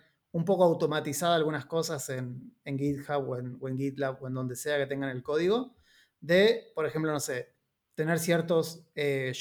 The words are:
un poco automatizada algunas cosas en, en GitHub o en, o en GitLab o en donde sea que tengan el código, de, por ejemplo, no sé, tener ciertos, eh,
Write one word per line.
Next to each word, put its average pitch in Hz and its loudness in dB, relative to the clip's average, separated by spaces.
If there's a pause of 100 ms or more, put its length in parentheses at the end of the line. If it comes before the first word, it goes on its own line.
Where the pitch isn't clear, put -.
(320)
un 165 -2
poco 185 4
automatizada 156 2
algunas 151 0
cosas 160 -4
en, 127 -8 (100)
en 139 -4
GitHub 143 -2
o 127 -4
en, 123 -8
o 135 -8
en 131 -4
GitLab 139 -4
o 131 -10
en 127 -6
donde 127 -4
sea 147 -2
que 139 2
tengan 139 -4
el 127 -8
código, 185 0 (460)
de, 190 4
por 160 -2
ejemplo, 156 0
no 147 0
sé, 127 -6 (380)
tener 160 2
ciertos, 165 2 (100)
eh, 139 0